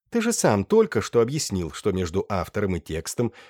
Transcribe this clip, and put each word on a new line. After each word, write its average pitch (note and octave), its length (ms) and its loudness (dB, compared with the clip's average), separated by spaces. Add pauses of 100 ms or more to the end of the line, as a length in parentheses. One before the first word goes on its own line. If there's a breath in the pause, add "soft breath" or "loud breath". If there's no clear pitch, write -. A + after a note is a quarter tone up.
Ты A#3 120 0
же A#3 100 0
сам A2+ 320 2
только G#3+ 380 2
что - 180 0
объяснил, A2+ 520 -2
что - 200 -4
между F2+ 380 -2
автором F#2+ 480 -2
и - 20 -4
текстом D#2+ 540 -4 (160 soft breath)